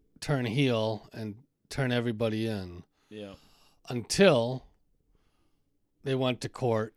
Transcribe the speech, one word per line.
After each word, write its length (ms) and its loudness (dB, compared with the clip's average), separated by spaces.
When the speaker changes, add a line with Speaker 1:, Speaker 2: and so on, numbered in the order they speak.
Speaker 1:
turn 260 -2
heel 680 0
and 220 -8
turn 220 -2
everybody 560 0
in. 360 -6
Speaker 2:
Yeah. 240 -12
Speaker 1:
Until 760 4
they 100 -2
went 280 0
to 80 -8
court 480 -2